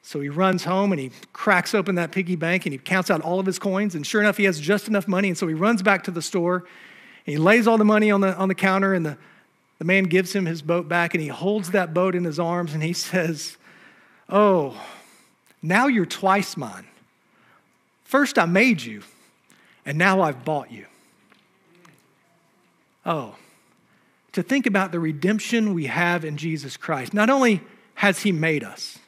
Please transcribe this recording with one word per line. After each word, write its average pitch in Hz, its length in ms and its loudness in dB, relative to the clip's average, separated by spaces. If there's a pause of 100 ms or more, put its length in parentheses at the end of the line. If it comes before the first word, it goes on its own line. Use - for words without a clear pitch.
So - 180 -10
he 143 80 -6
runs 180 380 0
home, 196 260 0
and 165 80 0
he 131 120 -8 (200)
cracks 180 420 0
open 196 220 0
that 170 160 -2
piggy 185 240 -2
bank, 170 300 -2
and 151 80 -4
he 131 60 -10
counts 180 300 -2
out 165 120 0
all 180 180 -2
of 185 60 -2
his 185 140 -2
coins, 196 360 -2
and 147 100 -6
sure 214 140 0
enough, 208 160 2
he 202 80 0
has 180 160 2
just 196 300 -2
enough 202 180 0
money. 196 220 0
And 170 80 -2
so 180 100 -2
he 160 60 -2
runs 190 280 0
back 196 220 2
to 190 80 -8
the 170 100 -6
store, 175 440 -2 (600)
and 147 80 -6
he 147 40 -2
lays 202 280 6
all 226 120 6
the 214 80 4
money 214 260 4
on 196 80 4
the, 190 160 2
on 190 140 0
the 185 60 0
counter, 190 380 2
and 170 120 0
the, 143 120 -6 (600)
the 160 60 -8
man 190 180 4
gives 185 320 0
him 190 100 0
his 160 160 -6
boat 170 280 -2
back, 170 240 0
and 170 80 0
he 151 80 -6
holds 190 420 -4
that 180 220 0
boat 180 200 2
in 175 120 -2
his 156 140 -4
arms, 170 340 -2
and 156 100 -4
he 165 80 -2
says, 170 680 -4 (720)
"Oh, 185 540 2 (800)
now 202 260 2
you're 220 180 2
twice 190 520 0
mine. 98 300 -12 (1160)
First 262 340 2
I 175 60 4
made 190 360 4
you, 110 200 -12 (840)
and 143 120 -6
now 190 240 4
I've 143 240 -2
bought 147 260 -4
you." 107 140 -18 (2250)
Oh, 135 300 -4 (960)
to 185 100 -2
think 262 240 0
about 190 280 0
the 175 80 -2
redemption 202 720 0
we 156 140 -2
have 175 360 0
in 151 140 -8
Jesus 147 400 -6
Christ. 135 360 -6
Not 214 160 2
only 247 300 4 (360)
has 202 260 0
he 208 100 2
made 156 320 0
us - 440 -16